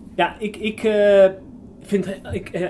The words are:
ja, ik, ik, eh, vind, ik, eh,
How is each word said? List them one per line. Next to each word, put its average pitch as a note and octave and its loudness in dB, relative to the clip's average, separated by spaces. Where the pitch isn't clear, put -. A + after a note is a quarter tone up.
ja, F3 -2
ik, G#3+ -8
ik, G#3+ -8
eh, G#3 4
vind, G3 -2
ik, - -10
eh, F3 -6